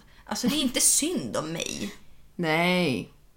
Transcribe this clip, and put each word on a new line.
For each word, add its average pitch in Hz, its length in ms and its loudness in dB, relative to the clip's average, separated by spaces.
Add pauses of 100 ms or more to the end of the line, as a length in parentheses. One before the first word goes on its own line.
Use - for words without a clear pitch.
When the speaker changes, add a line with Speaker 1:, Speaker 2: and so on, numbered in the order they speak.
(240)
Speaker 1:
Alltså 208 240 -2
det 285 60 2
är 302 80 0
inte 254 180 0
<laughs> - 0 -
synd 202 560 2
om 156 160 -4
mig. - 420 -6 (420)
Speaker 2:
Nej. 165 720 2 (280)